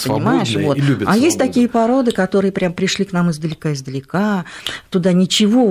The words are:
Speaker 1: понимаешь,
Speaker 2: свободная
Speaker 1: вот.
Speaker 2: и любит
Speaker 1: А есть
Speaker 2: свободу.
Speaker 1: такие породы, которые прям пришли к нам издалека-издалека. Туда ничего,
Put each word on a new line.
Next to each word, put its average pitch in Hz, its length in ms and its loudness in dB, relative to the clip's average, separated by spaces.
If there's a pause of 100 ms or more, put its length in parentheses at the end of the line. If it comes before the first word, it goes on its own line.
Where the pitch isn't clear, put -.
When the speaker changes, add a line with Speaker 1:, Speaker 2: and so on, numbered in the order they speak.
Speaker 1:
понимаешь, 190 480 -2
Speaker 2:
свободная 107 180 -2
Speaker 1:
вот. 139 100 0
Speaker 2:
и 143 40 0
любит 139 280 0
Speaker 1:
А 190 80 2
есть 302 200 2
Speaker 2:
свободу. 262 160 2
Speaker 1:
такие 240 140 2
породы, 233 460 0
которые 196 400 0
прям 185 200 -2
пришли 190 300 -2
к - 80 -8
нам 175 200 0
издалека-издалека. 156 1120 -4 (440)
Туда 185 240 2
ничего, 214 580 4